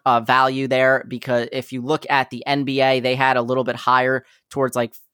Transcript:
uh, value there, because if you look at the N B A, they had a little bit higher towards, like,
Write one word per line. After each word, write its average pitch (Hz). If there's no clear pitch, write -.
uh, 120
value 131
there, 131
because 120
if 131
you 127
look 151
at 139
the 120
N 139
B 135
A, 135
they 127
had 135
a 123
little 127
bit 120
higher 127
towards, 131
like, 120